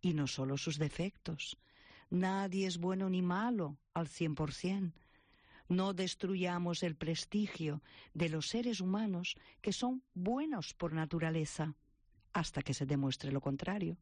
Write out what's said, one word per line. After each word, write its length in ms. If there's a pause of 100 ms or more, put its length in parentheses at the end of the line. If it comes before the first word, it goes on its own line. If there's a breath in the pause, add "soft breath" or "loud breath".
y 120
no 140
solo 320
sus 200
defectos. 760 (540 loud breath)
Nadie 560
es 120
bueno 300
ni 140
malo 560 (160)
al 140
cien 260
por 180
cien. 420 (760 loud breath)
No 260
destruyamos 880
el 120
prestigio 880 (300 loud breath)
de 160
los 200
seres 320
humanos 560 (260 loud breath)
que 100
son 300 (100)
buenos 600
por 180
naturaleza, 840 (600)
hasta 280
que 120
se 100
demuestre 480
lo 80
contrario. 600